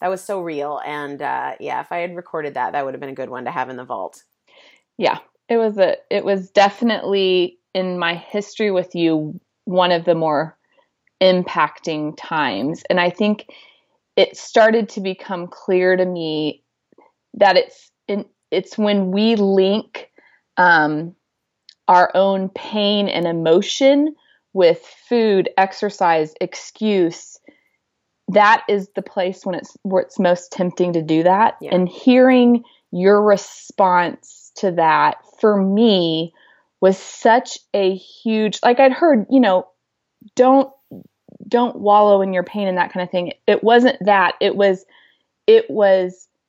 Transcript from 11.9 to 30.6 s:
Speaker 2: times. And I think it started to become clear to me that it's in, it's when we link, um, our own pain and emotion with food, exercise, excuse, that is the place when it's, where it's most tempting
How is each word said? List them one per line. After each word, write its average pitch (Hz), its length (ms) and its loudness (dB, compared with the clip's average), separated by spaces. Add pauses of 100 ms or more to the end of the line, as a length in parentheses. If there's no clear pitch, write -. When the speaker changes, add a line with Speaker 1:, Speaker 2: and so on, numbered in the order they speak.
Speaker 2:
times. 139 720 -6
And 180 120 0
I 175 80 0
think 208 420 -4 (640)
it - 220 0
started 220 520 2
to - 120 -12
become 185 460 -8
clear 185 500 0
to 185 80 0
me 156 580 -6 (680)
that 196 240 2
it's - 340 -4 (160)
in, 208 180 -6 (240)
it's 185 280 -6
when 202 340 0
we 220 240 0
link, 196 720 -2 (460)
um, 165 600 2 (760)
our 180 260 4
own 190 340 0
pain 202 600 -4
and 175 180 -4
emotion 208 880 0 (380)
with 170 260 2 (280)
food, 220 500 0
exercise, 185 840 -2
excuse, 185 960 -4 (920)
that 208 380 4
is 202 280 -4
the 196 80 -6
place 190 420 -6
when 185 100 -6
it's, - 280 -14
where 190 180 0
it's - 180 -10
most 180 320 0
tempting 180 420 -2